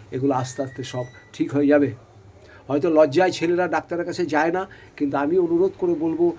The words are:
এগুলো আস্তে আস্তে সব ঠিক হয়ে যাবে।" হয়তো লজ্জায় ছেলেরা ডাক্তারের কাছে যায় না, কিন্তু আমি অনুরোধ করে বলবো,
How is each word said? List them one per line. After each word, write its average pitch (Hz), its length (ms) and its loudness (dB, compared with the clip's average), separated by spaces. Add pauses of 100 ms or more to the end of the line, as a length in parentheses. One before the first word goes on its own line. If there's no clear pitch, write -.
(120)
এগুলো 135 220 -2
আস্তে 127 280 -4
আস্তে 131 220 -10
সব 127 200 -8 (300)
ঠিক - 200 -4
হয়ে 143 140 2
যাবে।" 143 440 2 (560)
হয়তো 147 220 0
লজ্জায় 156 420 4
ছেলেরা 175 360 -2
ডাক্তারের 160 380 -4
কাছে 170 200 -6
যায় 156 260 0
না, 185 160 -4 (300)
কিন্তু 143 200 -2
আমি 147 200 0
অনুরোধ 175 400 2
করে 175 180 0
বলবো, 165 440 0